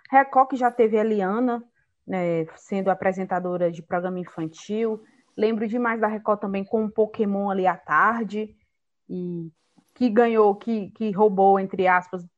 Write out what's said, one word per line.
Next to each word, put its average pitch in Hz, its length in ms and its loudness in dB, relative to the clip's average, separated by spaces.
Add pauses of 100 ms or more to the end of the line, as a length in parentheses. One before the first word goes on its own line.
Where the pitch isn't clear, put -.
Record, 269 400 4
que 285 60 -4
já 240 160 0
teve 226 260 2
a 214 40 4
Eliana, 220 600 0 (460)
né, 170 380 -2 (100)
sendo 196 340 -4
apresentadora 180 800 -2
de 165 120 -8
programa 180 380 -6
infantil. 208 840 -6 (340)
Lembro 214 320 -2
demais 226 320 -2
da 214 80 2
Record 214 320 -2
também 196 240 -4
com 220 220 -2
o 208 60 -6
Pokémon 202 580 -2
ali 190 180 -2
à 175 80 2
tarde, 208 800 0 (540)
e 175 420 -8 (420)
que 247 160 0
ganhou, 214 460 4
que, 214 360 -6
que 214 200 -6
roubou, 196 480 4
entre 190 260 -2
aspas, 180 400 0 (120)